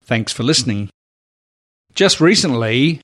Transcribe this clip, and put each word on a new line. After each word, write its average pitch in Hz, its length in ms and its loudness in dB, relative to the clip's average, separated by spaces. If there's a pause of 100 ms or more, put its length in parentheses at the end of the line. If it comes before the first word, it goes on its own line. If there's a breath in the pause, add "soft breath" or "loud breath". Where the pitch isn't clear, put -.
Thanks - 300 -4
for - 80 -8
listening. 107 480 -2 (1040)
Just 190 260 2
recently, 143 840 2